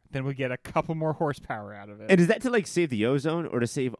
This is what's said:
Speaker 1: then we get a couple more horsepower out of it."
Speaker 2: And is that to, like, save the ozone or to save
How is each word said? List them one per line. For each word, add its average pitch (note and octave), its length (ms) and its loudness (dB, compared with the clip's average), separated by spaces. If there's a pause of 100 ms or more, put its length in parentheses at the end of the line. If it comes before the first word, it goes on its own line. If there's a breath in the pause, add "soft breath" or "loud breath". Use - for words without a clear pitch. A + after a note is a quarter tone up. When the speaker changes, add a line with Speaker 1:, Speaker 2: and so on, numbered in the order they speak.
Speaker 1:
then C3+ 160 -4
we C#3 80 -2
get B2+ 180 -2
a B2+ 60 -6
couple - 380 -2
more D#3 180 0
horsepower A#2 600 -4
out G2+ 160 -14
of G#2 120 -16
it." A2 80 -4
Speaker 2:
And F#3 120 8
is F3 60 8
that A3 140 2
to, B3+ 100 -2
like, A3+ 160 2
save E3+ 220 0
the G#2+ 160 2
ozone D3+ 420 0
or A#2+ 120 -2
to A#2 80 2
save B2+ 320 -2